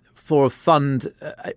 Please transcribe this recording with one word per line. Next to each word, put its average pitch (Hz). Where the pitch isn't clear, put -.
for 143
a 127
fund. 143
Uh, -